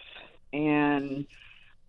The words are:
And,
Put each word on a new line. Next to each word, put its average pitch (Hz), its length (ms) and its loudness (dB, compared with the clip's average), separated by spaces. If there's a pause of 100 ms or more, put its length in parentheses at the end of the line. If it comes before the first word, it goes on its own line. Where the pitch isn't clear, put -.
(520)
And, 143 760 2 (600)